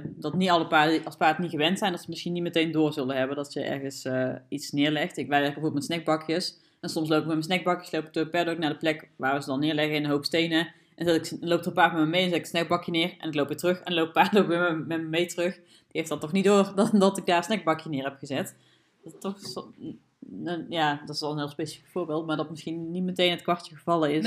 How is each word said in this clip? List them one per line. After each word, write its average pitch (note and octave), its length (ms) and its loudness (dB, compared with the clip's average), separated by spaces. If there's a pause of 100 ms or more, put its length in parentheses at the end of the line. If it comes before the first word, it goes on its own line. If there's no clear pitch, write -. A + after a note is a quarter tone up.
dat D3+ 300 -8
niet F#3 160 2
alle E3 160 6
paarden, D#3 380 4
als D#3 120 -10
paarden D#3 260 2
niet E3+ 80 -2
gewend E3 280 2
zijn, G3 140 0
dat F3 100 -6
ze - 80 -12
misschien E3 220 -6
niet F3 100 -2
meteen E3 300 2
door D3+ 200 4
zullen C3+ 240 -2
hebben C3 200 0
dat C#3+ 160 -6
je - 100 -4
ergens, C3+ 420 -6
eh, B2+ 300 0 (140)
iets - 240 -8
neerlegt. D3+ 440 0
Ik, C3 120 -4
wij C#3+ 120 4
werken C#3+ 200 -2
bijvoorbeeld D3 280 -2
met E3+ 100 -2
snackbakjes. D#3+ 680 -2 (140)
En F3+ 80 -8
soms D#3+ 200 -2
loop D#3 120 4
ik D3 60 -6
met D#3+ 80 -2
mijn D#3 120 0
snackbakjes, F3+ 460 -2
loop D#3 120 -2
ik D#3 80 -16
door D#3+ 100 0
het D#3 100 -4
paddock E3+ 260 0
naar D#3 140 0
de D3 60 -4
plek D#3 380 -2
waar C3+ 180 0
we D3 60 0
ze C#3 80 -10
dan C3+ 120 -2
neerleggen D3+ 360 0
in D3 80 0
een D3 60 -2
hoop C#3+ 140 2
stenen. E3 480 0 (240)
En - 100 -6
zet E3 260 2
ik, D#3 80 -8
loopt E3+ 220 2
er - 60 -6
een F3 60 -4
paard F3 180 6
met D#3+ 100 2
me D3+ 60 4
mee F3 140 2
en F#3 60 2
zet F3 80 2
ik D#3+ 60 0
een - 60 -12
snackbakje E3+ 440 0
neer. E3+ 260 0
En D#3+ 100 -8
ik D#3 60 -6
loop C#3+ 140 2
weer D3+ 80 -4
terug F3+ 240 0
en F3+ 140 -4
loop E3 180 0
paarden F#3+ 300 6
ook D#3 60 2
weer E3+ 120 2 (160)
met, D#3 100 -6
met D#3+ 140 -2
me D#3+ 80 -6
mee E3 180 0
terug. F3+ 280 -2
Die - 120 -20 (340)
heeft D#3 80 -6
dan D3 100 -4
toch D3+ 140 -6
niet F#3+ 120 2
door G3 280 6
<laughs> - 40 -4
dat, G3+ 160 4
dat G3 260 6
ik F3+ 80 -6
daar F3+ 100 4
een F3 60 2
snackbakje D#3+ 480 -2
neer C3+ 140 -4
heb C3+ 140 -6
gezet. C#3+ 380 -6 (480)
Dat E3 100 -16
is - 60 -20
toch G3 200 -8
zo, - 400 -12
n-, - 200 -12 (500)
n-, E3 180 -6
ja, D3+ 380 0
dat D3+ 80 -10
is C#3+ 60 -6
wel D3 100 -4
een D3+ 80 -4
heel D3 100 -4
specifiek - 380 -10
voorbeeld, D#3+ 400 -4
maar D#3 100 -2
dat D3+ 140 -4
misschien E3 400 -8
niet F3+ 120 -4
meteen F3+ 280 2
het E3+ 120 -4
kwartje F3 340 -2
gevallen D#3+ 380 2
is. D#3 120 2